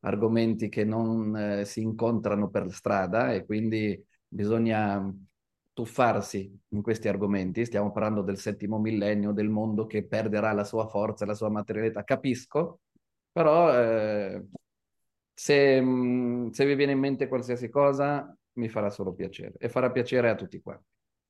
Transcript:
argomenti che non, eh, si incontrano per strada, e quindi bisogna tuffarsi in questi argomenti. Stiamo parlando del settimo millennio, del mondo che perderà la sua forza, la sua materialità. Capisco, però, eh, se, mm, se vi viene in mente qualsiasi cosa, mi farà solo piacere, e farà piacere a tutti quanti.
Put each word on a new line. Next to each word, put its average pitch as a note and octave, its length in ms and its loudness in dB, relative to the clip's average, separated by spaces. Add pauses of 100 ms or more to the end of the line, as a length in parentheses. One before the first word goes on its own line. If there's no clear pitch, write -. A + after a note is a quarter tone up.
argomenti A2 640 2
che G#2+ 160 -2
non, A2+ 500 0
eh, G#2 300 -2
si A2 160 -8
incontrano A2 680 0
per F#2 220 -2
strada, G#2 600 0
e A#2 120 -4
quindi G#2+ 560 -2 (260)
bisogna G#2+ 760 0 (680)
tuffarsi A2 760 0 (180)
in G#2 120 -4
questi A2 260 -2
argomenti. G2+ 580 0
Stiamo G#2 260 -2
parlando G#2 300 0
del G2 160 -4
settimo G#2 400 -6
millennio, G#2 540 0
del G#2 180 0
mondo G#2+ 380 -2
che G#2 180 -4
perderà G#2+ 460 -2
la G2+ 120 0
sua A2 240 -2
forza, G#2+ 380 -4
la G#2 80 -4
sua G#2+ 160 -4
materialità. G#2+ 540 -4
Capisco, C3+ 800 -4 (500)
però, E3 420 6
eh, G#2+ 720 0 (880)
se, C#3 480 6
mm, B2 680 0
se C3+ 160 0
vi C#3+ 100 4
viene C#3 160 2
in C3+ 80 2
mente C3+ 280 0
qualsiasi A#2+ 420 -4
cosa, C#3+ 680 2 (180)
mi A2+ 160 -4
farà G#2 200 -2
solo F#2+ 240 -6
piacere, F#2 440 -10
e - 120 -4
farà B2+ 220 2
piacere A#2+ 380 2
a G#2+ 60 2
tutti F2+ 260 -12
quanti. - 240 -16 (440)